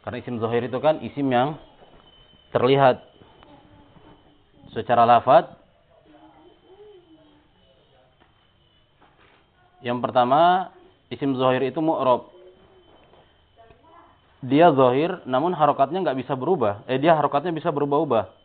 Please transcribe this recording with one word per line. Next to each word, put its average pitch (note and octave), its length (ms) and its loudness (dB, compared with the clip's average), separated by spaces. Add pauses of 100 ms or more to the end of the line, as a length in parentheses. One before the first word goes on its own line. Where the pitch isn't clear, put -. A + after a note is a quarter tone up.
Karena A#2 160 -12
isim B2 160 -10
zahir A#2 320 -4
itu B2+ 80 -6
kan D3+ 240 -2
isim C#3 240 -6
yang C3 320 -2 (960)
terlihat C3 480 4 (1700)
secara A#2 320 0
lafaz. B2 480 4 (4000)
Yang B2 160 -6
pertama, C3+ 720 2 (400)
isim C3+ 240 -4
zahir B2+ 320 0
itu D#3 160 -4
mu'rab. B2+ 480 0 (2250)
Dia D3+ 240 6
zahir, C#3 560 0
namun C3 240 -2
harokatnya D3 560 0
nggak C3 160 -4
bisa C3 160 -6
berubah. B2 480 -4
Eh, C3 160 -4
dia D#3+ 160 2
harokatnya C#3+ 320 -4
bisa D#3+ 240 -6
berubah-ubah. C#3+ 560 -2 (140)